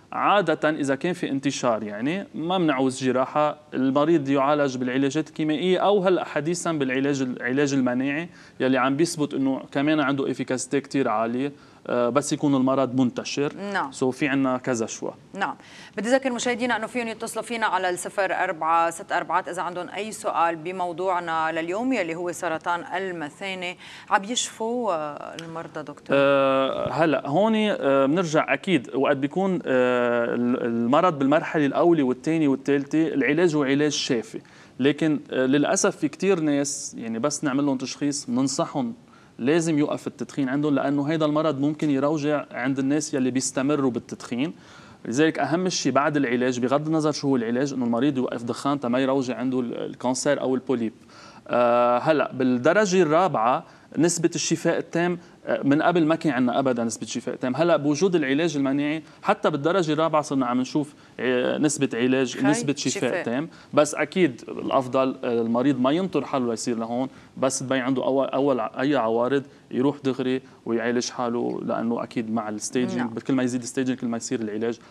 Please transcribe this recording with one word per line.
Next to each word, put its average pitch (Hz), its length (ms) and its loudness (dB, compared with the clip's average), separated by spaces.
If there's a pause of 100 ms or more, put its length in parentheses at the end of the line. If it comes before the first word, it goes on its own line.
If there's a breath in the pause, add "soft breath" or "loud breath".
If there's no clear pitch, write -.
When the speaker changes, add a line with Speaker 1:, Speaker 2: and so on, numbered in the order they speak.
(120)
Speaker 1:
عادة 156 580 2
إذا 147 260 0
كان 175 180 -2
في 175 160 -4
انتشار 135 540 0
يعني 120 520 -6
ما 175 220 -2
بنعوز 135 460 0
جراحة، 131 540 0 (160)
المريض 139 560 2
يعالج 139 480 2
بالعلاجات 135 500 0
الكيميائية 160 500 0
أو 202 260 4
هلأ 180 200 4
حديثًا 170 480 -2
بالعلاج، 139 500 0
العلاج 131 520 0
المناعي 139 560 0 (300 loud breath)
يلي 131 180 4
عم 131 180 2
بيثبت 151 380 0
إنه 135 280 0 (100)
كمان 151 280 2
عنده 139 320 0
إفيكاسيتي 131 500 -2
كتير 135 260 0
عالية. 117 440 -2 (360 loud breath)
آه، 120 220 2
بس 139 240 2
يكون 143 220 2
المرض 131 460 2
منتشر. 127 520 -2 (200)
Speaker 2:
نعم. 156 180 -4
Speaker 1:
So - 140 -2
في 127 220 0
عنا 135 300 0
كذا 123 280 -2
شوى. - 280 -10 (200)
Speaker 2:
نعم. 175 220 -4 (420 loud breath)
بدي 202 120 -4
أذكر 262 220 2
مشاهدينا 240 440 -2
أنه 214 120 -4
فيهم 233 200 -4
يتصلوا 220 380 -8
فينا 220 200 -4
على 185 240 0
الصفر 180 440 -2
أربعة 165 560 0
ست 180 220 -10
أربعات 170 360 -2
إذا 175 140 -6
عندهم 175 280 -6
أي 208 220 -8
سؤال 170 440 0
بموضوعنا 175 960 -2
لليوم 180 420 -2
يلي 170 220 -2
هو 175 160 -6
سرطان 170 520 -4 (120)
المثانة. 180 800 -8 (340 loud breath)
عم 202 140 2
يشفوا، 233 720 -4
آه، 151 480 -6
المرضى 165 420 -10
دكتور؟ 143 280 -16
Speaker 1:
آه، 135 800 2
هلأ 156 360 2
هون، 196 280 4
آه، 139 500 4
بنرجع 165 480 2
أكيد 139 420 0
وقت 135 220 4
بيكون، 175 480 0
آه، 120 720 2
ال-، 120 300 0
المرض 135 540 2
بالمرحلة 147 460 2
الأولى 151 380 4
والثانية 151 440 0
والثالثة 139 600 0
العلاج 147 480 2
هو 147 80 2
علاج 143 280 2
شافي، - 500 -4 (380 loud breath)
لكن، 143 400 2 (120)
آه، 131 140 2
للأسف 147 520 2
في 156 100 -2
كتير 185 320 0
ناس 143 580 -2
يعني 113 220 -6
بس 147 240 -2
نعمل 143 220 0
لهم 139 120 0
تشخيص 139 480 -6
بننصحهم 131 680 -2 (460 loud breath)
لازم 156 400 2
يوقف - 280 -2
التدخين 127 420 -4
عندهم، 147 260 0
لأنه 143 280 0
هيدا 156 220 0
المرض 151 340 0
ممكن 151 300 0
يروجع 143 600 0
عند 131 280 -4
الناس 143 340 -2
يلي 131 180 0
بيستمروا 135 600 0
بالتدخين. 120 640 -6 (520 loud breath)
لذلك 151 340 2
أهم 175 300 0
شيء 151 220 -2
بعد 147 260 2
العلاج، 123 420 0
بغض 131 280 0
النظر 156 240 0
شو 143 160 -4
هو 135 80 2
العلاج، 123 380 0
إنه 131 120 -2
المريض 120 320 0
يوقف 120 260 -4
دخان 139 360 -2
تا 123 80 -6
ما 120 120 2
يروجع 131 380 0
عنده 127 220 -2
ال-، 120 140 -4
الكانسير 127 680 -2
أو 127 140 0
البوليب. 117 380 -2 (540 loud breath)
آه، 120 520 4
هلأ 143 340 2
بالدرجة 151 680 4
الرابعة 151 600 4 (340 loud breath)
نسبة 165 380 4
الشفاء 165 420 0
التام، 175 420 -2 (260 loud breath)
آه، - 180 0
من 143 180 4
قبل 175 240 4
ما 156 100 4
كان 160 180 0
عنا 123 260 2
أبدًا 127 240 2
نسبة 113 220 -4
شفاء 110 300 -6
تام. 123 200 -4
هلأ 165 220 4
بوجود 151 380 2
العلاج 147 420 2
المناعي 143 460 0 (200 loud breath)
حتى 208 260 2
بالدرجة 156 440 0
الرابعة 156 280 2
صرنا 139 240 0
عم 123 160 0
نشوف، 139 320 -2 (260 loud breath)
آه، 127 380 0
نسبة 135 360 0
علاج، 127 440 0
Speaker 2:
خي، - 100 0
Speaker 1:
نسبة 208 300 0
شفاء 135 320 -2
Speaker 2:
شفاء. 170 140 -2
Speaker 1:
تام. 131 260 -4 (240 loud breath)
بس 147 220 4
أكيد 151 520 0
الأفضل، 131 760 -2
آه، 117 180 0
المريض 123 380 2
ما 127 120 2
ينطر 165 340 -2
حاله 123 240 -2
ليصير 113 280 -4
لهون، 120 320 -4 (280 loud breath)
بس 135 220 0
تبين 131 220 -2
عنده 127 220 0
أول، 135 240 0
أول 135 320 0
ع-، 113 200 -4
أي 143 160 2
عوارض 120 480 2 (280 loud breath)
يروح 135 320 0
دغري 131 380 -2 (240 loud breath)
ويعالج 117 440 0
حاله، 120 560 -4
لأنه 117 380 -2
أكيد 117 280 -6
مع 110 180 -4
الستيجنج، 120 480 -4
Speaker 2:
نعم. 120 120 -2
Speaker 1:
كل 117 240 -4
ما 131 100 2
يزيد 123 180 -2
الستيجنج 127 360 -2
كل 127 100 -6
ما 117 100 -2
يصير 117 240 -4
العلاج 110 380 -4 (120)